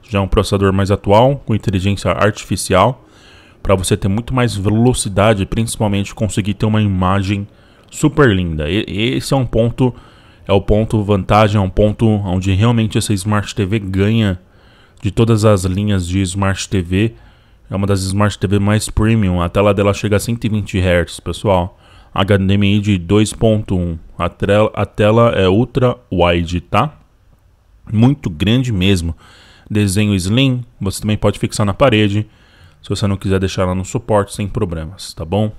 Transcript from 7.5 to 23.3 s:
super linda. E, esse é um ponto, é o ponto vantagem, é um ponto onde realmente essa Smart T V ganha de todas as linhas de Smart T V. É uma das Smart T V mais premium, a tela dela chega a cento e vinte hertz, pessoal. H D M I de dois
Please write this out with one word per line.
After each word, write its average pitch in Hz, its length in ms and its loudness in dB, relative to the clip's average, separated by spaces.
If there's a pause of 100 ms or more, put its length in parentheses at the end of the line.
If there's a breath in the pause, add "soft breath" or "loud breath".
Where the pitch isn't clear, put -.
super 143 420 2
linda. 80 360 -2
E, 101 180 -2
esse 120 460 -2
é 135 40 2
um 131 80 0
ponto, 117 480 0 (540 loud breath)
é 95 60 0
o 98 80 2
ponto 107 420 0
vantagem, 104 540 2
é 104 40 2
um 92 80 0
ponto 104 380 2
onde 98 460 0
realmente 113 440 2
essa 110 160 -2
Smart 104 400 -2
T 104 120 -2
V 104 140 -2
ganha 98 600 0 (600 soft breath)
de 98 100 -4
todas 113 320 2
as 104 220 4
linhas 95 420 0
de 92 140 0
Smart 95 480 -2
T 98 120 0
V. 95 340 0 (540 soft breath)
É - 60 -6
uma 98 100 -2
das 95 180 0
Smart 98 360 0
T - 80 -2
V 101 120 2
mais 104 300 0
premium, 107 520 2
a 85 80 -2
tela 101 240 2
dela 98 200 2
chega 104 220 -2
a 98 40 2
cento 117 260 -6
e 104 40 0
vinte 104 300 -2
hertz, 87 400 0
pessoal. 90 580 -2 (340 soft breath)
H 101 260 2
D 95 180 2
M 101 220 2
I 104 40 2
de 101 160 0
dois 101 340 2